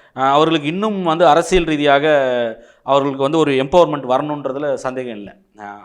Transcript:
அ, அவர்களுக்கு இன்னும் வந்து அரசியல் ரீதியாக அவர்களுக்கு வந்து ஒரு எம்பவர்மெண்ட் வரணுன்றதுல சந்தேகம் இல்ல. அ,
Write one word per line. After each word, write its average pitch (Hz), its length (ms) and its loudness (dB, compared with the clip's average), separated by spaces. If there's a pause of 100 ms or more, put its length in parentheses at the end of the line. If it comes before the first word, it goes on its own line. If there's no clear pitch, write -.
(160)
அ, 127 40 -6
அவர்களுக்கு 147 480 2
இன்னும் 196 340 -4
வந்து 170 240 2
அரசியல் 165 380 4
ரீதியாக 147 600 2 (580)
அவர்களுக்கு 139 400 0
வந்து 147 160 0
ஒரு 147 140 2
எம்பவர்மெண்ட் 143 540 2
வரணுன்றதுல 139 680 -2
சந்தேகம் 127 420 -8
இல்ல. 101 200 -16 (240)
அ, 104 40 -14 (200)